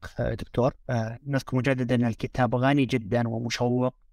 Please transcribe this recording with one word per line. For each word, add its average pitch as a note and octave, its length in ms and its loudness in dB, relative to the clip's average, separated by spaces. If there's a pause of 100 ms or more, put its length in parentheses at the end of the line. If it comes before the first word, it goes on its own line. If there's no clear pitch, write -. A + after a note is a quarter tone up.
(200)
آه، A#2+ 140 0
دكتور. B2 400 0 (160)
آه، A2+ 380 -4
نذكر C3+ 300 -2
مجددًا B2+ 380 2
أن A#2+ 100 2
الكتاب A#2 500 0
غني C3+ 300 4
جدًا A#2 420 0
ومشوق، B2 680 -2 (180)